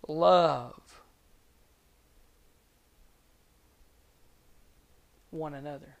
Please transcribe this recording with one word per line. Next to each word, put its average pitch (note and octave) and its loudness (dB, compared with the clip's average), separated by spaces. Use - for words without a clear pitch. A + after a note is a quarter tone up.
love D#3 2
one D#3 -8
another. C#3 -14